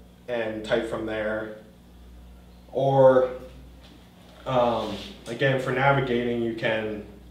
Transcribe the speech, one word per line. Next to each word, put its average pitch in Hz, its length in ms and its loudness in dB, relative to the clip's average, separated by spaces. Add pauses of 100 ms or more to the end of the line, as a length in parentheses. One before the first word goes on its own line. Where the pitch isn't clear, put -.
(300)
and 110 340 -4
type 113 260 0
from 113 160 -6
there. 110 520 -6 (1120)
Or, 135 600 6 (1160)
um, 117 500 0 (320)
again, 131 340 0
for 127 100 -4
navigating, 123 680 2
you 117 140 -2
can, 107 500 -4 (240)